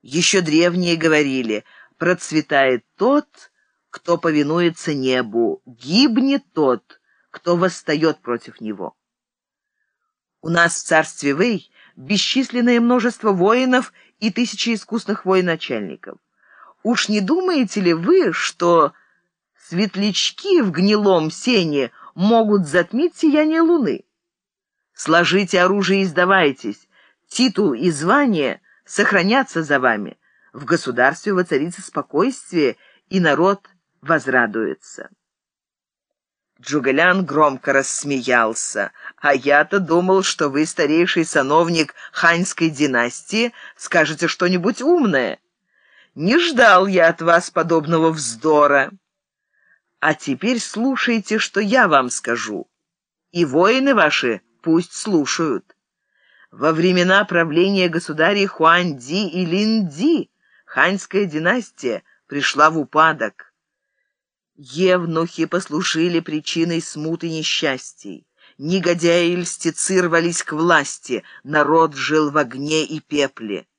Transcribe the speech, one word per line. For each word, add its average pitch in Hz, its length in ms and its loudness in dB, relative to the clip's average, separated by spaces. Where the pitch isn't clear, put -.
Еще 170 380 0
древние 170 560 0
говорили: 135 680 0
"Процветает 135 880 0
тот, 277 540 -2
кто - 280 -2
повинуется 160 760 0
небу, 123 720 -2
гибнет 240 840 0
тот, - 480 -2
кто - 260 -2
восстает 160 640 0
против - 400 -10
него". 98 340 -10
У - 80 -10
нас 170 260 2
в - 120 -10
царстве 156 480 0
Вэй 190 360 -2
бесчисленное 233 840 0
множество 233 520 0
воинов 240 600 0
и 214 100 -2
тысячи 233 420 -4
искусных 214 540 -6
военачальников. 165 920 -2
Уж 220 260 -2
не 214 120 0
думаете 285 600 0
ли 175 120 2
вы, 208 400 2
что 165 600 2
светлячки 208 960 -2
в 202 80 0
гнилом 190 600 2
сене 160 600 0
могут 208 520 2
затмить 180 500 -2
сияние 311 440 2
луны? 320 440 0
Сложите 175 680 0
оружие 190 420 2
и - 20 0
сдавайтесь. 175 840 0
Титул 208 460 0
и 147 160 0
звание 165 720 0
сохранятся 202 800 -2
за 143 180 0
вами. 110 380 -2
В 139 120 -18
государстве 135 680 0
воцарится 175 500 -2
спокойствие, 156 920 -4
и 190 120 0
народ 170 480 0
возрадуется. 120 1120 -2
Джугэлян 151 640 2
громко 143 480 0
рассмеялся. 123 1160 -2
А 143 140 0
я-то 143 460 2
думал, 180 460 2
что - 240 -4
вы, 147 180 0
старейший 170 580 0
сановник 156 680 0
ханьской 170 580 0
династии, 143 840 -2
скажете 156 500 -2
что-нибудь 180 560 -2
умное. 208 560 0
Не 202 240 2
ждал 226 480 4
я 180 180 4
от 165 160 0
вас 170 300 2
подобного 165 580 0
вздора. 143 800 0
А 151 140 0
теперь 190 440 -4
слушайте, 226 800 -2
что - 220 -4
я 214 260 2
вам 139 240 2
скажу. 110 580 -6
И 170 140 -2
воины 220 500 2
ваши 147 460 2
пусть 165 340 0
слушают. 156 840 -4
Во 151 220 0
времена 180 520 2
правления 175 640 0
государей 165 580 0
Хуанди 170 840 0
и 180 180 -4
Линди 208 840 0
ханьская 185 600 -2
династия 160 800 -4
пришла 143 440 0
в 165 80 -4
упадок. 147 680 -2
Евнухи 165 840 -2
послужили 165 760 -2
причиной 165 640 -4
смут 160 400 -8
и 170 80 -6
несчастий. 147 960 -6
Негодяи 170 720 0
и 175 60 -2
льстецы 180 640 -4
рвались 170 400 0
к - 100 -10
власти, 151 720 -2
народ 151 500 2
жил 143 380 -2
в 147 40 -4
огне 147 480 -2
и 156 140 -10
пепле. 123 720 -6